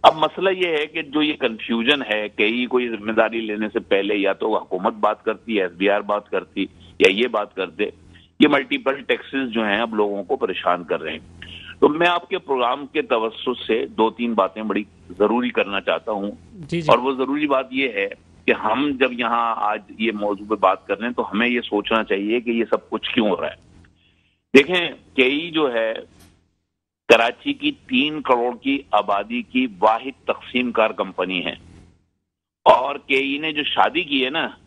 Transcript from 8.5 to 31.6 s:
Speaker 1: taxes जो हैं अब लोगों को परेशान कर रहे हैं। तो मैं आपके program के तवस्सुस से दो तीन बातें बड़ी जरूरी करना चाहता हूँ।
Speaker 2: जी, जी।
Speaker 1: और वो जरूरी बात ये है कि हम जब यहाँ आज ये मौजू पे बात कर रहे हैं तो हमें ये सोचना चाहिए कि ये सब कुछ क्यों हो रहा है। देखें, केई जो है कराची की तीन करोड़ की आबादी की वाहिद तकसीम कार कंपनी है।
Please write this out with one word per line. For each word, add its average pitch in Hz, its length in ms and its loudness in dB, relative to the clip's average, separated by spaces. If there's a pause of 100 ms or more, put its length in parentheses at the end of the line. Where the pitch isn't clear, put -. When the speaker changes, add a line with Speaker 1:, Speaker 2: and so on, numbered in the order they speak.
Speaker 1:
taxes 131 560 -4
जो 113 140 -2
हैं 104 180 0
अब 117 140 -2
लोगों 101 300 0
को 131 120 -2
परेशान 90 480 0
कर 80 160 -2
रहे 78 140 -6
हैं। - 260 -18 (400)
तो 139 80 6
मैं 165 180 2
आपके 175 320 0
program 135 480 -2
के 151 160 -4
तवस्सुस 117 640 -2
से 113 200 0
दो 107 240 2
तीन 117 240 -4
बातें 104 340 0
बड़ी 104 180 -2 (240)
जरूरी 107 400 2
करना 101 300 -2
चाहता 92 320 -4
हूँ। 101 260 -6 (160)
Speaker 2:
जी, 170 260 -6
जी। 151 120 4
Speaker 1:
और 117 60 6
वो 131 160 0
जरूरी 139 320 -2
बात 131 260 0
ये 131 240 -2
है 98 120 -2 (380)
कि 123 60 4
हम 123 460 0
जब 131 140 4
यहाँ 117 460 0
आज 107 240 -2 (180)
ये 110 120 0
मौजू 104 320 -2
पे 107 100 -2
बात 95 340 2
कर 101 60 0
रहे 104 100 -6
हैं 120 100 -4
तो 123 80 -2
हमें 113 260 0
ये 120 120 0
सोचना 110 420 0
चाहिए 104 380 0
कि 117 120 -4
ये 113 120 2
सब - 240 -2
कुछ - 260 -6
क्यों 110 140 2
हो 90 60 2
रहा 76 160 -4
है। - 60 -16 (1000)
देखें, 160 380 4
केई 143 560 -2
जो 156 180 0
है 113 480 -4 (920)
कराची 117 440 4
की 139 180 -4
तीन 143 500 -2
करोड़ 123 340 2
की 139 400 -4
आबादी 104 480 -2
की 127 240 -2
वाहिद 110 480 0 (160)
तकसीम 123 420 -4
कार 110 200 2
कंपनी 92 480 -4
है। 80 180 -8 (1080)